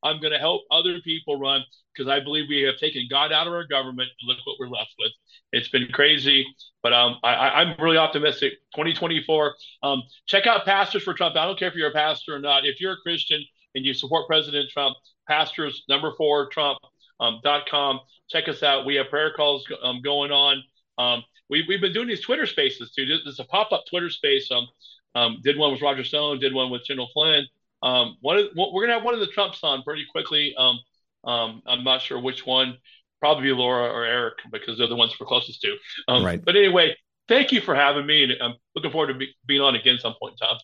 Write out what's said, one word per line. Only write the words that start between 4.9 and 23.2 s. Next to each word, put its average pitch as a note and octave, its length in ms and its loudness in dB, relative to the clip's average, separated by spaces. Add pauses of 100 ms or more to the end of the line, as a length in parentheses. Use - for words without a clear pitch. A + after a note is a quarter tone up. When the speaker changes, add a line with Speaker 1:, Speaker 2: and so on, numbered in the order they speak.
Speaker 1:
with. A2 140 -4 (400)
It's A#2 160 0
been B2 200 0
crazy, C#3 580 4 (360)
but, A#2+ 120 2
um, A#2+ 300 4
I, A#2+ 100 4
I, C3 280 4
I'm E3+ 180 0
really D#3+ 180 4
optimistic. D3+ 560 2 (200)
Twenty D#3+ 200 -2
twenty-four, D#3 600 0 (280)
um, C#3 200 -2 (220)
check G3 220 2
out A3 180 4
Pastors G3 380 2
for F#3 100 -4
Trump. E3+ 220 0
I D#3+ 100 2
don't F#3 140 -4
care F3+ 80 -2
if E3+ 80 -6
you're D#3 140 0
a - 40 -6
pastor D3+ 420 -2
or C#3 40 -8
not. C#3+ 260 0
If C#3 140 -2
you're F#3+ 140 -4
a - 80 -12
Christian D#3 420 -4 (320)
and C3 100 -6
you C3+ 80 0
support C#3+ 340 -2
President D3 420 0
Trump, C#3 260 -2 (320)
pastors, D3+ 600 -2
number C#3 280 0
four, D3 300 2
Trump, C#3+ 300 -2 (420)
um, A#2 240 -2
dot C#3+ 260 0
com. C#3+ 300 0 (300)
Check D#3+ 180 -2
us D#3 160 -4
out. C3+ 220 2
We C#3 100 0
have C#3 140 0
prayer D3+ 240 0
calls, C#3+ 320 0 (180)
um, B2 180 -4
going C#3+ 300 -2
on. C#3+ 320 2 (340)
Um, B2 260 -2 (260)
we, D#3 180 0
we've F#3+ 140 0
been F#3+ 100 0
doing A#3 160 -2
these A3 140 -6
Twitter C#4+ 240 -2
spaces, C3 460 -2
too. C3+ 140 -4
This, D#3 200 -2